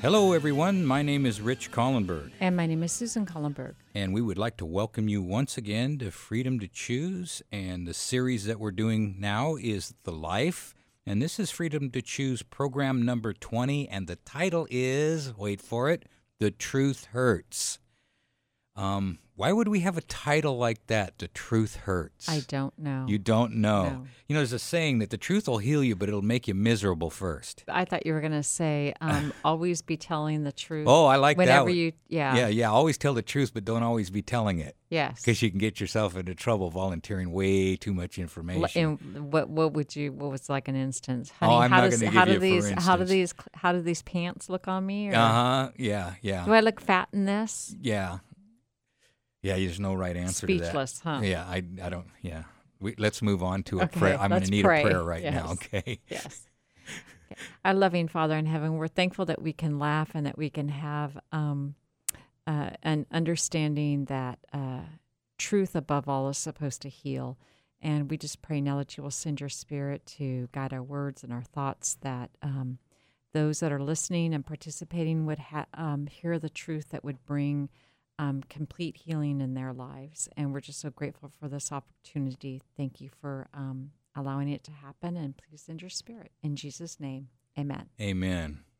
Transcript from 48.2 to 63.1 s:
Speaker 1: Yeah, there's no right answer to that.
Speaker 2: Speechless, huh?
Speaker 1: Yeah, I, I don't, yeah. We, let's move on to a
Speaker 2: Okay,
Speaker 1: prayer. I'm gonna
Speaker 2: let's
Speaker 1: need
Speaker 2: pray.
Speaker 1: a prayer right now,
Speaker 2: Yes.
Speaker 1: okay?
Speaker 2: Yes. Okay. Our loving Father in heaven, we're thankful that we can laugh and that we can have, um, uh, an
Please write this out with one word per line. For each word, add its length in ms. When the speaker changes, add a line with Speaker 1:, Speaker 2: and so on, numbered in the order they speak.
Speaker 1:
Yeah, 120
there's 240
no 140
right 240
answer 300
to 100
that. 80
Speaker 2:
Speechless, 380
huh? 200
Speaker 1:
Yeah, 240
I, 100
I 80
don't, 180
yeah. 220
We, 180
let's 240
move 220
on 200
to 160
a 40
Speaker 2:
Okay, 160
Speaker 1:
prayer. 160
I'm 140
gonna 60
Speaker 2:
let's 140
Speaker 1:
need 160
Speaker 2:
pray. 160
Speaker 1:
a 40
prayer 180
right 200
now, 60
Speaker 2:
Yes. 20
Speaker 1:
okay? 480
Speaker 2:
Yes. 320
Okay. 100
Our 80
loving 340
Father 300
in 80
heaven, 320
we're 100
thankful 380
that 160
we 120
can 260
laugh 360
and 100
that 120
we 120
can 200
have, 480
um, 440
uh, 260
an 280